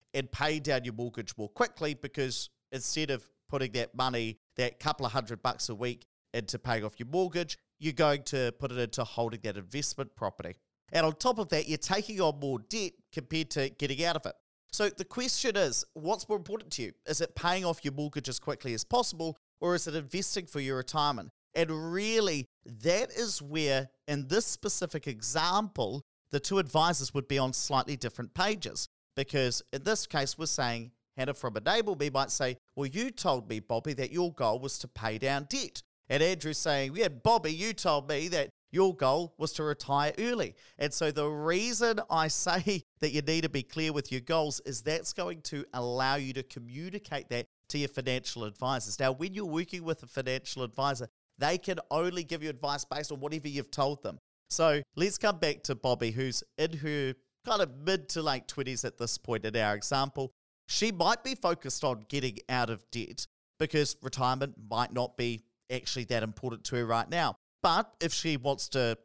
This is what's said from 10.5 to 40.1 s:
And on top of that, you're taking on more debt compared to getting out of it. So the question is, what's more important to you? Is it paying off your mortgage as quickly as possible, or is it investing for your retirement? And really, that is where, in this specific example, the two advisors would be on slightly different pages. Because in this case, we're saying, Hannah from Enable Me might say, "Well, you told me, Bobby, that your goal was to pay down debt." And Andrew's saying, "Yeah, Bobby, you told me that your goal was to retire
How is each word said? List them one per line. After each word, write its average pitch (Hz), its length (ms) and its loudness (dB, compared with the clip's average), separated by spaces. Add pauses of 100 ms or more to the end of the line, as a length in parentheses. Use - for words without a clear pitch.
And 160 140 6
on 156 80 2
top 240 240 2
of 202 120 -4
that, 156 180 2
you're 151 100 0
taking 202 440 -2
on 151 180 4
more 139 200 -2
debt 190 340 -6 (200)
compared 156 380 -4
to 139 180 0
getting 139 340 -4
out 170 120 2
of 156 100 -6
it. 87 80 -6 (380)
So 208 180 2
the 202 160 -6
question 240 500 -2
is, 160 380 2
what's 175 340 -2
more 208 100 2
important 196 360 -8
to 127 100 -4
you? 104 80 -6 (140)
Is 151 160 -2
it 165 140 -2
paying 180 300 2
off 165 200 0
your 139 80 -2
mortgage 143 360 -4
as 123 100 -4
quickly - 340 -4
as 110 100 -2
possible, 165 540 0 (220)
or 175 160 2
is 170 120 -2
it 156 80 -4
investing 175 500 -4
for 147 140 -6
your 135 180 0
retirement? 131 520 0 (260)
And 160 360 0
really, 196 540 2 (380)
that 202 280 4
is 214 300 -2
where, 143 480 2 (180)
in 143 200 0
this 196 180 4
specific - 640 -2
example, 143 960 0 (280)
the 143 80 2
two 196 200 2
advisors 156 540 4
would 139 140 -2
be 139 120 2
on 131 140 2
slightly 139 420 0
different 120 380 -6
pages. 185 540 0 (280)
Because 135 480 0 (100)
in 139 100 -6
this 208 220 0
case, 139 320 0
we're 160 80 -4
saying, 120 460 -2 (240)
Hannah 131 180 0
from 113 240 -4
Enable 196 380 2
Me 143 160 0
might 135 180 0
say, 127 280 0 (180)
"Well, 143 100 -2
you 202 240 -4
told 135 400 0
me, 110 100 -2
Bobby, 117 340 -2
that 131 180 -4
your 175 200 0
goal 120 280 2
was 131 200 -4
to 131 80 -10
pay 110 300 -4
down 139 320 0
debt." - 320 -6 (260)
And 143 140 4
Andrew's 156 380 2
saying, 139 360 2
"Yeah, 226 120 4
Bobby, 160 440 4
you 196 220 -2
told 147 340 2
me 151 200 0
that 170 240 0 (200)
your 185 240 6
goal 151 440 4
was 156 140 0
to 156 100 -2
retire 147 560 2